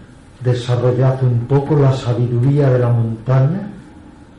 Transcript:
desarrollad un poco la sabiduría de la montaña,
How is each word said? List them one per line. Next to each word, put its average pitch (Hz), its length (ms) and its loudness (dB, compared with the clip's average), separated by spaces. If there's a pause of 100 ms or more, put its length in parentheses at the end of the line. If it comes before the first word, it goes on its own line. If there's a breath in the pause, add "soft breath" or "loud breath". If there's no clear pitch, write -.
(420)
desarrollad 127 800 0
un 120 240 0
poco 143 300 0
la 135 160 4
sabiduría 123 760 0
de 123 100 2
la 120 80 0
montaña, 131 840 0 (680)